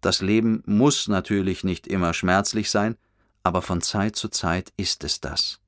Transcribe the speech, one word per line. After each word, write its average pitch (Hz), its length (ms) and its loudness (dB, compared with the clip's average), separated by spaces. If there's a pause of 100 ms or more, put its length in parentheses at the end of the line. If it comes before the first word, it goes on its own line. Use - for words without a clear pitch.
Das 95 220 0
Leben 110 440 2
muss 120 420 4
natürlich 95 560 0
nicht 92 240 -4
immer 87 260 0
schmerzlich 101 560 0
sein, 107 260 0 (460)
aber 90 200 0
von 90 180 -2
Zeit 107 340 -2
zu - 140 -6
Zeit 90 480 -2
ist - 260 -4
es - 180 -4
das. - 480 -4